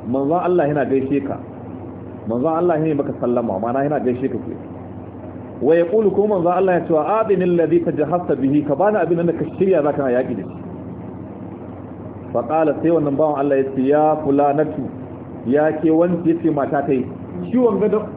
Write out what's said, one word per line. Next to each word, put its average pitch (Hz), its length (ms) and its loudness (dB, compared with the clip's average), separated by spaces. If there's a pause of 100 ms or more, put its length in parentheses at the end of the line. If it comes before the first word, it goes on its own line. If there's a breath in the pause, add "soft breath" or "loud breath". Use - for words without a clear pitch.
Manzon 139 340 0
Allah 170 240 2
yana 147 180 0
gaishe 131 380 0
ka. - 160 -6 (880)
Manzon 123 320 0
Allah 175 200 2
yana 156 180 0
maka 139 240 -2
sallama, 120 400 0
ma'ana 123 260 0
yana 147 140 0
gaishe 123 280 -2
ka - 100 -6
ke. - 160 -8 (1080)
Wa 143 120 6
yaqulu 180 360 4
kuma 208 260 2
manzon 175 160 2
Allah 185 220 2
ya 165 120 0
ce, 170 60 0
"Wa 160 300 2
adini 185 220 2
alladhi 170 400 4
tajahhasta 151 500 0
bihi, 139 320 2
ka 147 80 0
bani 202 240 2
abin 170 280 0
da 165 60 2
ka 151 120 -4 (140)
shirya 180 240 4
zaka 143 200 0
na 131 80 2
yaki 123 240 0
da 98 80 -6
shi." - 160 -12 (1700)
Fa 117 100 0
qala 151 400 2
sai 160 80 2
wannan 147 260 2
bawan 151 240 2
Allah 139 180 2
ya 135 60 4 (100)
ce, 135 80 -2
"Ya 151 420 4
fulanatu, 143 580 2 (640)
ya 147 320 4
ke 165 120 2
wanci," 170 380 2
ya 170 140 4
ce 160 80 2
mata 143 320 0
ta 147 100 0
yi. 120 140 0 (460)
Ciwon 233 280 4
ga 214 80 2
da, 202 100 2 (180)